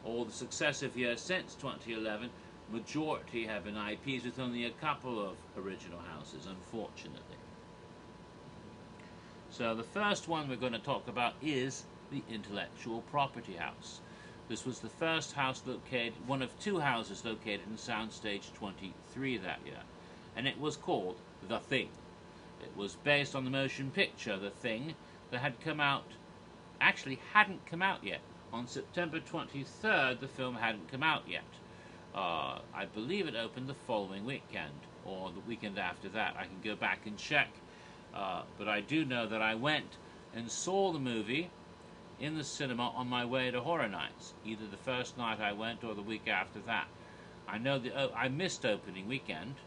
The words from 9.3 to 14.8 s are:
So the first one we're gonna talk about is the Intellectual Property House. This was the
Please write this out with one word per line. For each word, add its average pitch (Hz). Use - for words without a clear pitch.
So 113
the 113
first 208
one 156
we're 131
gonna 117
talk 123
about 120
is 135
the 143
Intellectual 101
Property 135
House. -
This 113
was 127
the 110